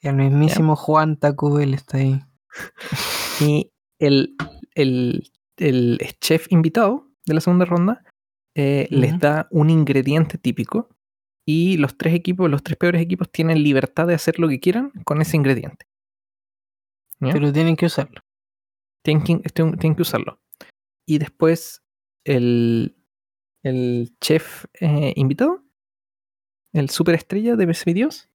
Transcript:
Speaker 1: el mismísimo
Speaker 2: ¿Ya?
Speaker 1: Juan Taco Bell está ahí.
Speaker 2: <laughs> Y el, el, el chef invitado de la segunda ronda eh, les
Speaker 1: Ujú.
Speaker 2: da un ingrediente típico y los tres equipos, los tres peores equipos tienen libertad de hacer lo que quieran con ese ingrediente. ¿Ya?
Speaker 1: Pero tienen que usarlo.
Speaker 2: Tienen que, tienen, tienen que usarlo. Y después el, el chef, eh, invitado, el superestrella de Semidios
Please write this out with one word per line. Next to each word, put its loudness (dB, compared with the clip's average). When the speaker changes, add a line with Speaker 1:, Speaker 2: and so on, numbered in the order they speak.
Speaker 1:
el -2
mismísimo 2
Speaker 2:
¿Ya? -10
Speaker 1:
Juan 0
Taco 0
Bell 0
está -6
ahí. 0
Speaker 2:
<laughs> -8
Y 0
el, 2
el, 0
el 2
chef 0
invitado 2
de -2
la 0
segunda 2
ronda -2
eh, 0
les 2
Speaker 1:
Ujú. -2
Speaker 2:
da 0
un 4
ingrediente 2
típico -4
y 2
los 0
tres 0
equipos, 0
los 0
tres -6
peores 0
equipos -4
tienen 2
libertad 2
de 2
hacer -2
lo 2
que -2
quieran 0
con 0
ese 0
ingrediente. -2
¿Ya? -2
Speaker 1:
Pero 0
tienen 2
que 0
usarlo. -4
Speaker 2:
Tienen 0
que, 0
tienen, -2
tienen 0
que -4
usarlo. -6
Y 0
después -2
el, 0
el -4
chef, -10
eh, -2
invitado, -2
el -2
superestrella 0
de 0
Semidios -4